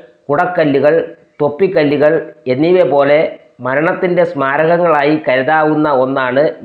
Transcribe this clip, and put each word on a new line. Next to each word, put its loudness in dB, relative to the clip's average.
കുടക്കല്ലുകൾ, 0
തൊപ്പിക്കല്ലുകൾ 0
എന്നിവ 2
പോലെ 2
മരണത്തിൻ്റെ 0
സ്മാരകങ്ങളായി 0
കരുതാവുന്ന 0
ഒന്നാണ് -2